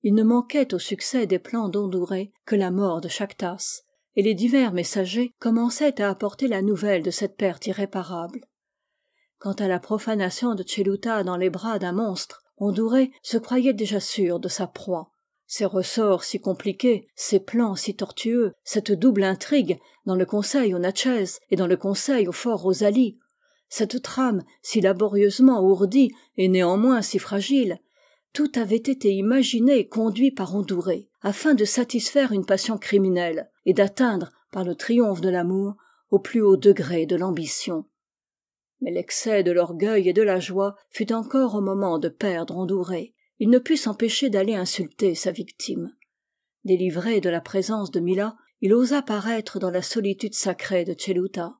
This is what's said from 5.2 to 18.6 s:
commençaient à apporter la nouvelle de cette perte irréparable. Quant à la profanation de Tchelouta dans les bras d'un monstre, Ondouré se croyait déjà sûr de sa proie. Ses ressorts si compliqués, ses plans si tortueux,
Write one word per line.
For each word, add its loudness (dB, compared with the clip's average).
commençaient 0
à 0
apporter -4
la -2
nouvelle 0
de -2
cette -6
perte -2
irréparable. -8
Quant -6
à -4
la 0
profanation -2
de -6
Tchelouta -2
dans -4
les 2
bras -4
d'un -4
monstre, -6
Ondouré 2
se -4
croyait 2
déjà -2
sûr -2
de -6
sa -4
proie. -8
Ses -4
ressorts 0
si -6
compliqués, 0
ses 0
plans -2
si -6
tortueux, -2